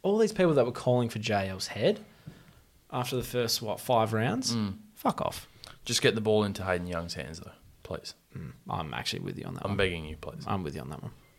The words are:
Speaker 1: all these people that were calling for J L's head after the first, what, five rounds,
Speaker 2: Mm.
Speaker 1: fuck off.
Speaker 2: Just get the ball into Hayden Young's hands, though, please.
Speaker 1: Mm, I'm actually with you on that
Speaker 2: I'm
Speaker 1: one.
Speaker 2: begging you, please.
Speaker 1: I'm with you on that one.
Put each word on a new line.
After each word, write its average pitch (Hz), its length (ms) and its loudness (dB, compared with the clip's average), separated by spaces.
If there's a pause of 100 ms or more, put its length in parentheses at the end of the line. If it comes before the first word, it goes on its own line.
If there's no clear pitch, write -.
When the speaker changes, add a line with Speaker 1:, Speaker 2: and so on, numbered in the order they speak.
Speaker 1:
all 202 160 4
these 220 140 4
people 175 220 6
that 131 120 8
were 123 60 -2
calling 123 360 4
for 113 100 -4
J 104 300 0
L's 92 200 -6
head 156 320 0 (880)
after 127 260 -2
the 117 60 0
first, 120 400 0
what, 107 180 -2
five 110 320 4
rounds, 120 420 2
Speaker 2:
Mm. 104 240 -2 (160)
Speaker 1:
fuck - 260 -2
off. - 260 -4 (380)
Speaker 2:
Just - 180 0
get 113 120 4
the 113 60 -2
ball 107 240 4
into 98 200 -4
Hayden 90 220 0
Young's 85 280 -4
hands, 78 260 -8
though, - 120 -16 (300)
please. - 320 -10 (220)
Speaker 1:
Mm, 76 160 -10 (160)
I'm 78 260 -4
actually - 260 -4
with - 180 -6
you - 80 -10
on 90 80 -8
that - 100 -6
Speaker 2:
I'm 98 80 -4
Speaker 1:
one. 98 40 0
Speaker 2:
begging 87 280 0
you, 78 120 -8
please. - 300 -12
Speaker 1:
I'm 101 160 -2
with 73 120 -6
you 80 60 -6
on 65 100 -8
that 73 120 -10
one. - 100 -10 (260)